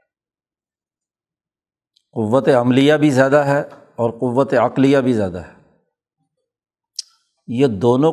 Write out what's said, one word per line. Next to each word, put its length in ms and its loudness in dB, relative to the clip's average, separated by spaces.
قوت 400 0
عملیہ 420 2
بھی 140 2
زیادہ 340 2
ہے 160 -2
اور 140 -2
قوت 420 -2
عقلیہ 380 0
بھی 140 -2
زیادہ 320 -6
ہے۔ 80 -20
یہ 320 -2
دونوں 320 2